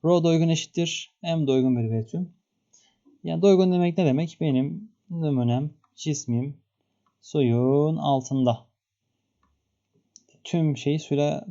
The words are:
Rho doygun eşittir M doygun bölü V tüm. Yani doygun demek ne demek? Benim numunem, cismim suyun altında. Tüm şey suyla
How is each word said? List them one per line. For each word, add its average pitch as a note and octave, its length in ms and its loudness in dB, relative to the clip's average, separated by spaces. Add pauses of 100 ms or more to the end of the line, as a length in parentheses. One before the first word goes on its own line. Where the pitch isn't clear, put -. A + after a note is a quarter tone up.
Rho E3+ 200 4
doygun E3 240 4
eşittir - 720 -4
M E3 240 -2
doygun C3 300 2
bölü A2+ 140 -2
V A2+ 160 -2
tüm. E3+ 260 -8 (920)
Yani E3 180 -4
doygun F#3 300 4
demek F3 260 0
ne F#3 60 2
demek? D#3 360 0
Benim D#3 520 -2 (180)
numunem, C#3+ 600 -2 (260)
cismim C#3 600 -6 (640)
suyun C#3 760 2
altında. C3+ 680 -2 (1800)
Tüm D#3 320 0
şey D3 220 -2
suyla D3 520 -2